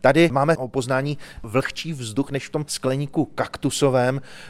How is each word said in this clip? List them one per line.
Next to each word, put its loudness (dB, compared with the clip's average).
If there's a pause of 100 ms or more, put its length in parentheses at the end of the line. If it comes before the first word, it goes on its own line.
Tady 8
máme 4
o -8
poznání -2 (240)
vlhčí -2
vzduch -4
než -6
v -18
tom -4
skleníku -2
kaktusovém. 0 (300)